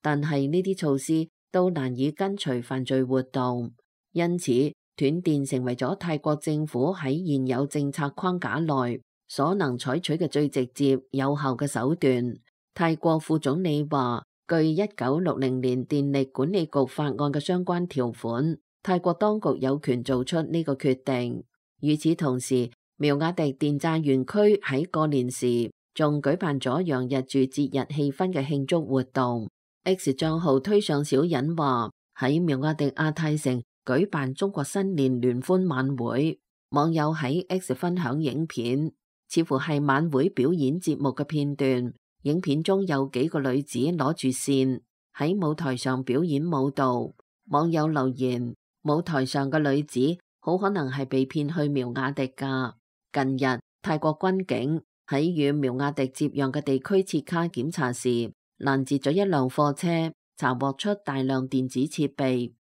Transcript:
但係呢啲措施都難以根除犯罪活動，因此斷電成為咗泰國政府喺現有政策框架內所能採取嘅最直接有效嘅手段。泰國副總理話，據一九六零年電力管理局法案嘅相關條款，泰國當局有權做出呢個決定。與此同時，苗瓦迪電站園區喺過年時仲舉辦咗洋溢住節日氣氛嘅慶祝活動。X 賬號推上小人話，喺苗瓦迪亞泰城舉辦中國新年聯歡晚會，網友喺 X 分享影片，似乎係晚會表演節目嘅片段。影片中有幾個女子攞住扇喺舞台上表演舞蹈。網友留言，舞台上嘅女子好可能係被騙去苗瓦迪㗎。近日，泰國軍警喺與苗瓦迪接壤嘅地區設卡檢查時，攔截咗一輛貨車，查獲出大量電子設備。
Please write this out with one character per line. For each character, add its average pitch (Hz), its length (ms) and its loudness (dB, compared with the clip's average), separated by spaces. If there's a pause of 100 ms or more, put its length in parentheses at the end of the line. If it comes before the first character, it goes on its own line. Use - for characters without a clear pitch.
但 147 220 0
係 143 260 0
呢 180 140 2
啲 190 140 -2
措 143 200 2
施 160 300 0 (240)
都 185 180 2
難 131 260 -2
以 135 140 0
根 196 280 -2
除 123 240 -2
犯 131 240 -4
罪 131 180 2
活 127 180 2
動， 127 500 -2 (420)
因 170 220 0
此 175 160 -2 (440)
斷 151 260 0
電 147 260 0
成 127 160 -2
為 123 120 -2
咗 131 200 -2
泰 165 220 -4
國 151 180 0
政 151 300 -2
府 143 260 0
喺 165 320 -2
現 139 220 0
有 131 220 0
政 143 240 -2
策 139 180 -2
框 180 300 -2
架 120 160 -4
內 139 440 0 (280)
所 156 260 0
能 143 240 0
採 131 220 -2
取 151 140 -2
嘅 165 140 0
最 147 220 0
直 131 240 0
接 135 260 2 (120)
有 139 260 0
效 135 180 -2
嘅 143 120 -2
手 127 260 0
段。 123 420 2 (380)
泰 165 220 2
國 160 240 2
副 156 180 0
總 151 260 0
理 151 200 0
話， 131 400 -2 (240)
據 160 180 2
一 160 160 2 (160)
九 131 220 0
六 175 180 0
零 131 240 0
年 127 240 0
電 143 260 0
力 139 140 2
管 135 260 -2
理 185 140 0
局 139 220 2
法 147 180 -4
案 139 100 -2
嘅 147 240 0
相 180 240 0
關 175 220 -2
條 123 260 -2
款， 123 460 -2 (240)
泰 185 160 0
國 175 160 0
當 214 260 0
局 180 100 -2 (100)
有 135 200 0
權 123 240 -2
做 127 200 0
出 160 180 -2
呢 160 220 -2
個 143 100 -2
決 131 300 0
定。 120 400 -4 (380)
與 151 140 2
此 160 200 2
同 127 240 0
時， 123 320 0 (260)
苗 147 200 2
瓦 160 140 0
迪 151 220 -2
電 147 240 0
站 160 240 0
園 131 240 2
區 208 360 4
喺 139 280 -2
過 156 160 0
年 131 240 0
時 120 420 0 (220)
仲 147 260 2
舉 143 180 2
辦 143 220 -2
咗 131 220 0
洋 131 240 0
溢 131 160 -2
住 135 180 0
節 135 280 2
日 131 260 -2
氣 143 180 0
氛 185 220 -2
嘅 139 100 0
慶 139 220 0
祝 165 180 0
活 131 200 2
動。 123 440 -2 (360)
X 185 300 0
賬 160 240 0
號 143 220 4
推 202 200 2
上 147 240 0
小 139 200 2
人 160 340 0
話， 127 320 0 (300)
喺 143 200 2
苗 147 200 0
瓦 151 120 0
迪 147 200 0
亞 156 200 0
泰 151 240 0
城 127 280 -2 (200)
舉 151 240 2
辦 135 240 -2
中 196 200 -2
國 165 120 -4
新 196 320 -2
年 131 240 2
聯 123 220 2
歡 185 260 2
晚 135 300 0
會， 120 420 0 (300)
網 151 240 2
友 156 180 2
喺 156 380 -2
X 185 240 -4
分 180 240 -2
享 156 240 -2
影 147 240 -2
片， 131 460 -2 (360)
似 165 160 2
乎 143 140 0
係 147 260 0
晚 143 280 2
會 143 180 4
表 151 240 2
演 151 260 0
節 156 200 0
目 139 100 2
嘅 147 140 -4
片 143 320 -2
段。 127 360 0 (300)
影 147 180 0
片 156 220 0
中 196 240 2
有 139 260 0
幾 139 180 0
個 160 100 -2
女 135 240 0
子 - 160 -6
攞 151 340 0
住 131 160 -2
扇 131 500 0 (380)
喺 160 260 0
舞 151 120 0
台 139 200 -2
上 131 280 -2
表 131 200 2
演 151 220 0
舞 143 240 0
蹈。 127 420 0 (380)
網 160 220 2
友 156 160 2
留 143 220 2
言， 123 440 -2 (300)
舞 156 180 2
台 143 240 -2
上 139 240 -2
嘅 156 80 0
女 143 240 2
子 147 340 0 (260)
好 160 180 0
可 196 100 0
能 151 220 -2
係 139 140 -4
被 135 200 0
騙 147 260 -4
去 147 160 0
苗 131 220 -2
瓦 131 220 -2
迪 139 160 -2
㗎。 131 460 -4 (380)
近 135 240 0
日， 131 240 0 (220)
泰 160 160 -2
國 151 220 0
軍 190 260 0
警 139 380 -2 (240)
喺 143 140 0
與 156 300 2
苗 139 220 0
瓦 143 160 -2
迪 139 200 -2
接 147 200 -2
壤 135 220 0
嘅 147 100 -2
地 135 160 0
區 190 260 2
設 156 200 -2
卡 170 240 -2
檢 147 240 -2
查 127 200 0
時， 120 400 0 (280)
攔 135 240 0
截 139 160 0
咗 139 100 0
一 180 140 2
輛 143 260 2
貨 147 240 0
車， 165 400 0 (240)
查 127 160 0
獲 135 200 -2
出 208 200 -2 (100)
大 135 200 -2
量 131 260 -2
電 131 180 0
子 127 120 -4
設 147 340 0
備。 127 380 -2 (120)